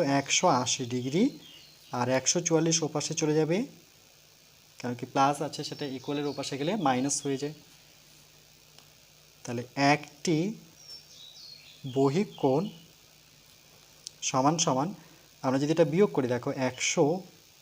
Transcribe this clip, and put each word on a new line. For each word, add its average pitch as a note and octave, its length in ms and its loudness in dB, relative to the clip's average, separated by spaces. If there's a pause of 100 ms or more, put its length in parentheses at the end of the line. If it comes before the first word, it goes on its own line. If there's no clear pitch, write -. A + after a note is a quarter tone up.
(200)
একশো - 260 0 (180)
আশি B2 200 -2 (100)
ডিগ্রি, C3 300 0 (760)
আর A#2+ 80 0 (100)
একশো C3 200 0 (100)
চুয়াল্লিশ E3 300 2 (100)
ওপাশে D3 240 -4 (100)
চলে D3+ 180 2
যাবে, D#3+ 180 2 (1200)
কারণ B2 200 -6
কি B2+ 140 -8
প্লাস C#3+ 220 4 (120)
আছে, C#3+ 220 -10
সেটা C#3+ 160 -8 (120)
ইকুয়ালের C#3+ 360 -4
ওপাশে C#3 260 -6
গেলে D3+ 120 0 (140)
মাইনাস C3 300 2 (100)
হয়ে C3+ 180 -2
যায়। D3+ 120 -6 (1900)
তাহলে A#2+ 200 -6 (300)
একটি D3+ 440 -2 (1600)
বহিঃকোণ C#3 640 2 (1700)
সমান C#3 260 4 (100)
সমান, C#3+ 240 2 (540)
আমরা C3+ 180 2
যদি D3 140 0
এটা E3 180 6
বিয়োগ G3+ 220 4
করি, B2+ 200 2
দেখো A#2+ 140 -4 (200)
একশো - 360 0 (560)